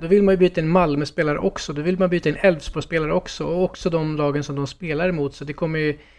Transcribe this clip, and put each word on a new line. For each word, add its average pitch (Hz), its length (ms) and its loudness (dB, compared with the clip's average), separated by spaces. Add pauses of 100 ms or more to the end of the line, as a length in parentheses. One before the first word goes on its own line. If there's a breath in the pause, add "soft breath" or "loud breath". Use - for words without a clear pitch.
då 165 60 -8
vill 202 160 6
man 190 100 6
ju 185 60 4
byta 180 220 4
in 160 80 2
Malmö-spelare 151 680 2
också, - 340 -4
då 147 100 -6
vill 180 160 0
man 185 120 2
byta 170 180 0
in 143 120 0
Elfsborg-spelare 160 720 0
också 180 320 -4
och 170 180 -2
också 185 280 -2
de 156 260 -2
lagen 147 280 0
som 139 120 -8
de 139 100 -2
spelar 165 420 -4
emot. 147 260 -2
Så - 100 -14
det 151 80 -8
kommer 160 260 -4
ju 151 200 0 (200 loud breath)